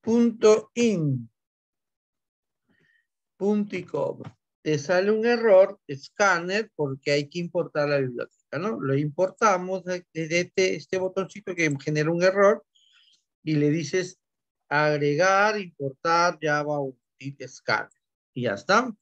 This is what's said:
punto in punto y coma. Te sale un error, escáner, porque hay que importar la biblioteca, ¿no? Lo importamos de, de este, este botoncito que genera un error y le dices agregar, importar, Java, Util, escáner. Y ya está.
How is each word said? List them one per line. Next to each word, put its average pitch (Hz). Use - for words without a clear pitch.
punto 220
in 156
punto 208
y 180
coma. -
Te 151
sale 185
un 220
error, 208
escáner, 185
porque 139
hay 143
que 175
importar 165
la 143
biblioteca, 123
¿no? 214
Lo 135
importamos 180
de, 180
de 160
este, 185
este 165
botoncito 185
que 165
genera 151
un 170
error 196
y 156
le 147
dices 170
agregar, 151
importar, 170
Java, 147
Util, 135
escáner. 117
Y 127
ya 110
está. 226